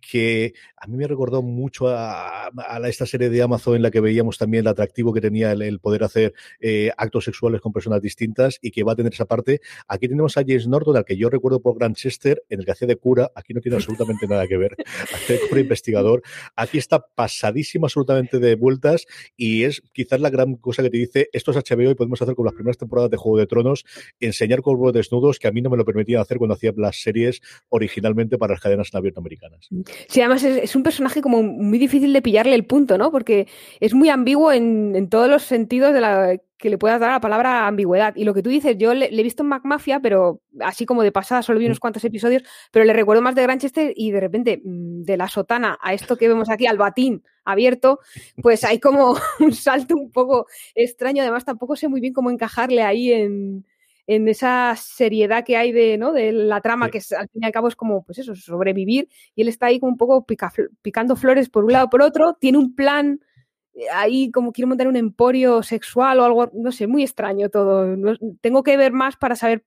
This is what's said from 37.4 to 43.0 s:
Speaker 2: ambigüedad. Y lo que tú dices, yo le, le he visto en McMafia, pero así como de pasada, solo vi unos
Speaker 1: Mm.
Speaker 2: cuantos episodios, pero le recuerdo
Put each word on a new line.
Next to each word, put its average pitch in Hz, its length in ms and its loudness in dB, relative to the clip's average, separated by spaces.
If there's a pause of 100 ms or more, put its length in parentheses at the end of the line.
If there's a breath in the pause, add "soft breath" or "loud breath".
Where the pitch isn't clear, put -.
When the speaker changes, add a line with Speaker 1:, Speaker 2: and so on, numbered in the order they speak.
Speaker 2:
ambigüedad. 202 480 0
Y - 80 -6
lo 208 120 0
que 196 80 -2
tú 196 60 -2
dices, 269 300 0
yo 226 160 2
le, 269 160 0
le 220 100 -2
he 220 40 4
visto 240 180 -4
en 294 60 -2
McMafia, 277 520 -2
pero 190 420 2 (180)
así 190 260 -6
como 240 160 0
de 202 80 4
pasada, 220 320 -2
solo 226 160 0
vi 233 80 0
unos 226 120 -2
Speaker 1:
Mm. - 20 -16
Speaker 2:
cuantos 220 240 -6
episodios, 233 400 0 (260 loud breath)
pero 220 140 6
le 220 80 6
recuerdo 220 280 4